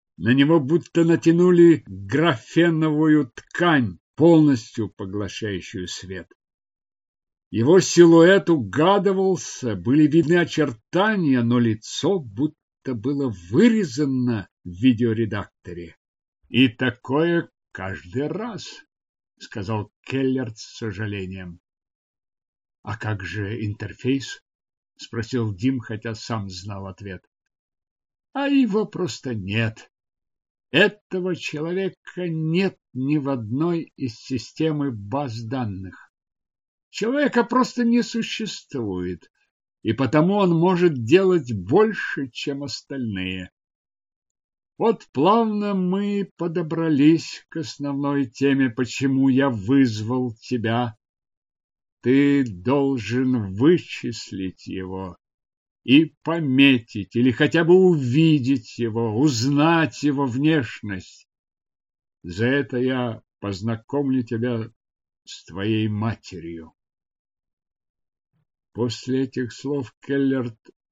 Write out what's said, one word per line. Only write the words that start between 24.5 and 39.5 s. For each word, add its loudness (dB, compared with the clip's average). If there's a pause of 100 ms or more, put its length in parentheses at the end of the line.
спросил -6
Дим, -2
хотя -10
сам -8
знал -12
ответ. -14 (1120)
"А -4
его 2
просто -8
нет. -4 (800)
Этого 0
человека -6
нет -2 (160)
ни -2
в -4
одной -4
из -8
системы -4
баз -8
данных. -8 (800)
Человека 0
просто 0
не 4
существует, -8 (520)